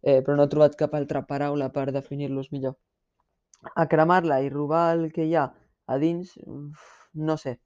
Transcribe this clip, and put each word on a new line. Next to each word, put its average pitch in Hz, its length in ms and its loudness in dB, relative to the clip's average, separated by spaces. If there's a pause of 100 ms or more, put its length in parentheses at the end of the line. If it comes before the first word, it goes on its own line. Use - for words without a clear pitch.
eh, 139 200 4
però 143 140 0
no 143 120 4
he 143 80 -4
trobat 151 260 4
cap 151 160 -2
altra 143 320 -4
paraula 143 480 -4
per 135 140 -4
definir-los 139 600 -6
millor, 131 280 -6 (960)
a 165 100 2
cremar-la 160 560 4
i 139 80 -2
robar 147 380 0 (100)
el 165 160 -2
que 160 160 -2
hi 170 80 2
ha 139 140 0 (340)
a 131 160 -2
dins, 170 400 -2
uf, 147 520 -16 (200)
no 156 240 -2
sé 123 280 -8